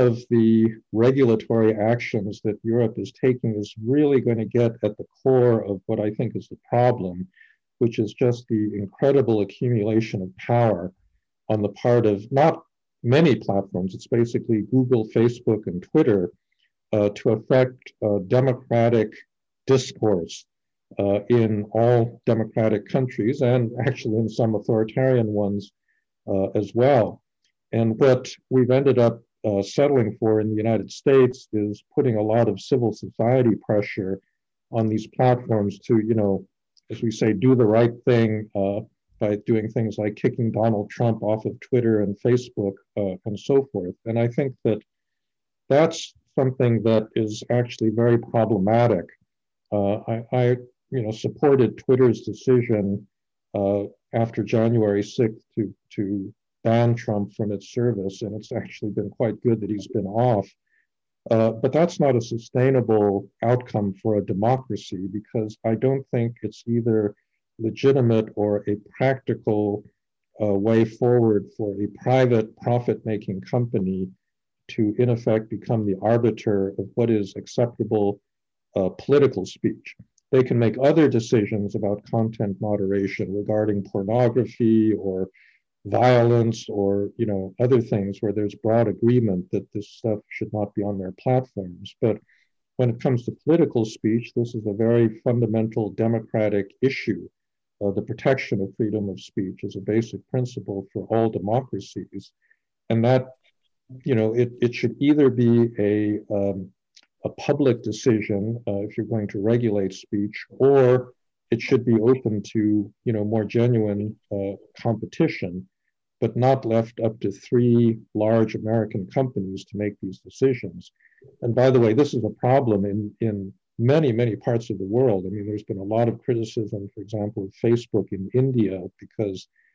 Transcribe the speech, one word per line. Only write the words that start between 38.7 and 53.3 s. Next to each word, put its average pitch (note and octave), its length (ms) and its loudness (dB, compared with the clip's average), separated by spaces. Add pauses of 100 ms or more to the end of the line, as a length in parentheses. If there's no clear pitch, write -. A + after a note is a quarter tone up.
by G#2 180 -2 (100)
doing A2 220 0
things A2+ 300 -4
like G#2+ 180 -2
kicking B2 340 -4
Donald G#2+ 400 0
Trump A2+ 320 -2
off G#2+ 220 -2
of G#2+ 160 -8
Twitter A2+ 420 2
and G2 180 -2
Facebook, A#2+ 540 0 (260)
uh, F#2+ 140 -2 (120)
and G#2 120 -6 (100)
so C#3 240 2
forth. F2+ 220 -6 (100)
And A#2 140 -2
I A#2 100 2
think C3 260 -4 (100)
that A2 160 0 (880)
that's D#3 460 2 (240)
something B2+ 440 2
that A2 220 2 (100)
is A2 360 -4
actually A#2+ 400 0
very A#2 280 4
problematic. A2 880 0 (680)
Uh, G2+ 220 0 (180)
I, A2+ 40 -4 (160)
I, B2+ 140 2 (440)
you C3 120 -4
know, G#2+ 100 -4
supported B2+ 680 2
Twitter's B2 440 2
decision, G#2+ 840 0 (480)